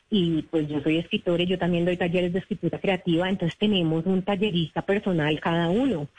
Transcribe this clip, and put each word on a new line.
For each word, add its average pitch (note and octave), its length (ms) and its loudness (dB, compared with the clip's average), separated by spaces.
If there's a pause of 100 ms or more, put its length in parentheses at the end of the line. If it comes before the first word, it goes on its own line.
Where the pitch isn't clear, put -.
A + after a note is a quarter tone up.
y E3 340 2
pues D3+ 260 -2
yo D3 120 -2
soy D#3 180 0
escritora F3 440 -2
y F3+ 40 0
yo F3+ 120 0
también F3 280 0
doy F3+ 100 0
talleres F3+ 380 0
de F#3+ 40 0
escritura F3 400 -4
creativa, F3+ 500 0
entonces F#3+ 300 -2
tenemos E3 480 2
un F#3 160 0
tallerista F3+ 600 -2
personal E3 580 0
cada E3+ 300 0
uno, G3+ 360 0 (120)